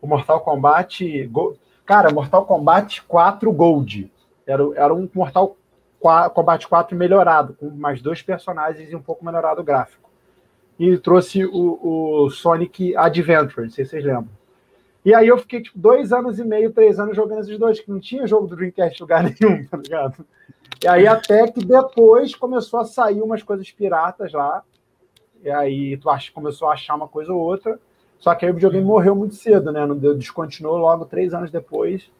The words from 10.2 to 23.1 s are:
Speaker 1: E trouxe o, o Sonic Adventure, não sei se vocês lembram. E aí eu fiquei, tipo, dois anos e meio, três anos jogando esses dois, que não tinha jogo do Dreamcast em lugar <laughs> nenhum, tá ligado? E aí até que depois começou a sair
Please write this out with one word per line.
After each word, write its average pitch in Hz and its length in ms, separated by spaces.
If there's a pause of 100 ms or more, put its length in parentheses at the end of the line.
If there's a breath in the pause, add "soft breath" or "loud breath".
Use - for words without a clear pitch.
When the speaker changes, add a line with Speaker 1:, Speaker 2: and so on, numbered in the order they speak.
Speaker 1:
E 180 180
trouxe 180 480
o, 175 340 (440)
o 139 60
Sonic 170 680
Adventure, 160 680
não 113 60
sei 135 140
se 131 60
vocês 151 140
lembram. 123 240 (760)
E 202 80
aí 226 140
eu 247 100
fiquei, 247 240
tipo, - 160
dois 220 360
anos 247 260
e 240 60
meio, 220 260
três 220 260
anos 208 180
jogando 214 260
esses 208 180
dois, 220 200
que - 120
não 196 80
tinha 254 260
jogo 202 220
do 170 80
Dreamcast 175 440
em 180 40
lugar 165 200
<laughs> - 180
nenhum, 170 260
tá 175 100
ligado? 143 480 (560 loud breath)
E - 60
aí 180 180
até 220 460
que 233 120
depois 240 720
começou 247 440
a 226 60
sair 214 360